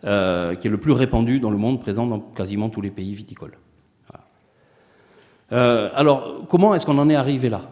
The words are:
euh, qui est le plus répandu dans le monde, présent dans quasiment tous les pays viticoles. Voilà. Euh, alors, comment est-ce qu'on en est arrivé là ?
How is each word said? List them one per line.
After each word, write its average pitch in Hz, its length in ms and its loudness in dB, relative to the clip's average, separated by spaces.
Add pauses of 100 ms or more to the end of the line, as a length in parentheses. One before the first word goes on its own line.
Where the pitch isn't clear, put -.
euh, 92 500 0
qui 95 140 -4
est - 20 0
le 107 80 0
plus 151 140 2
répandu 123 460 2
dans 113 120 0
le 101 80 0
monde, 120 220 0
présent 117 260 -2
dans 113 120 -2
quasiment 101 520 -6
tous 104 100 -8
les 98 100 -6
pays 101 220 -10
viticoles. 92 460 -16 (500)
Voilà. - 160 -20 (1300)
Euh, 117 420 2
alors, 139 540 0
comment 190 260 4
est-ce 165 120 -2
qu'on 143 100 2
en 147 140 4
est 151 40 4
arrivé 131 360 0
là ? 98 220 -6